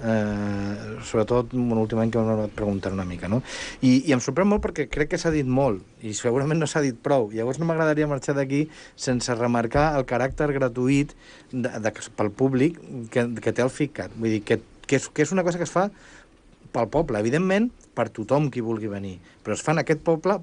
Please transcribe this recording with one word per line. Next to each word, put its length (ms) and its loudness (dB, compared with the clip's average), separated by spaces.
eh, 1000 -2
sobretot, 480 0
bueno, 300 0
últimament, 300 0
que 80 0
hem 100 2
anat 260 0
preguntant 380 -2
una 120 -4
mica, 220 -8
no? 140 0
I, 260 6
i 60 4
em 100 4
sorprèn 240 2
molt 160 2
perquè 240 -4
crec 220 -2
que 80 0
s'ha 140 0
dit 160 0
molt, 340 2
i 120 -8
segurament 460 0
no 80 0
s'ha 140 -2
dit 140 0
prou. 380 2
Llavors 260 -2
no 60 -2
m'agradaria 420 2
marxar 280 -2
d'aquí 320 0
sense 400 -2
remarcar 640 2
el 80 0
caràcter 480 0
gratuït 640 2
de, 180 -4
de, 120 -2
pel 160 0
públic 480 2
que, 180 0
que 120 0
té 80 0
el 80 2
Ficat. 460 -4
Vull 220 -2
dir, 60 -4
que, 160 2
que 100 2
és, 120 -2
que 140 0
és 80 0
una 120 2
cosa 140 0
que 80 -2
es 60 -10
fa 180 2
pel 160 0
poble, 280 0
evidentment, 500 2
per 160 -2
tothom 400 0
qui 80 -4
vulgui 320 -4
venir, 220 -8
però 140 -4
es 80 -8
fa 80 0
en 80 2
aquest 240 0
poble 400 2